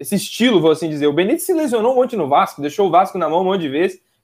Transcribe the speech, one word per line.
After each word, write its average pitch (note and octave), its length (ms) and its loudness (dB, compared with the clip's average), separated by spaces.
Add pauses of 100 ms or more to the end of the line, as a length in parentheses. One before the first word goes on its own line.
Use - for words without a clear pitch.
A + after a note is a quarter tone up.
esse D3+ 140 -6
estilo, A3 440 0
vou D#3+ 120 4
assim D#3+ 180 0
dizer. D3 180 -2
O D3 60 2
Benítez G3 300 0
se F#4+ 100 -2
lesionou B3 400 0
um B3+ 40 0
monte B3 200 0
no D#3 120 -2
Vasco, D#3 340 0
deixou D#3+ 260 0
o - 20 -2
Vasco F#3+ 280 2
na E3 100 -2
mão E3+ 140 2
um - 20 0
monte F#3+ 160 0
de D#3 80 -4
vezes E3+ 320 -2 (240)